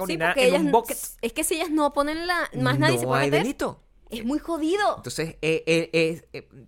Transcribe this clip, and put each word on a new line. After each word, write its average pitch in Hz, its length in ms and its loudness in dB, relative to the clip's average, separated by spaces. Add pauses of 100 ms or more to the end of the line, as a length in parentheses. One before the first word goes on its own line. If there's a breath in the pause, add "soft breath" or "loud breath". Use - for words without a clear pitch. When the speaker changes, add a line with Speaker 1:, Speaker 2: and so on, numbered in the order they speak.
Speaker 1:
Sí, 311 80 -4
Speaker 2:
orinar - 220 0
Speaker 1:
porque 262 80 4
Speaker 2:
en 254 40 6
Speaker 1:
ellas 277 140 4
Speaker 2:
un 294 60 2
Speaker 1:
n-, 285 40 0
Speaker 2:
bucket. - 260 2 (240)
Speaker 1:
es 240 120 -4
que 311 100 -2
si 349 120 0
ellas 330 140 -2
no 302 220 2
ponen 311 360 -2
la, 339 280 -2
más 185 240 0
nadie - 180 4
se 120 60 -4
Speaker 2:
No 127 60 -2
Speaker 1:
puede 135 140 2
Speaker 2:
hay 143 60 2
Speaker 1:
meter. 143 140 2
Speaker 2:
delito. - 400 -4 (280)
Speaker 1:
Es 226 140 -8
muy 285 140 0
jodido. 339 580 -2
Speaker 2:
Entonces, - 440 -6
eh, 160 240 0
eh, 165 280 2
eh, 165 280 0 (120)
eh, - 160 -16 (180)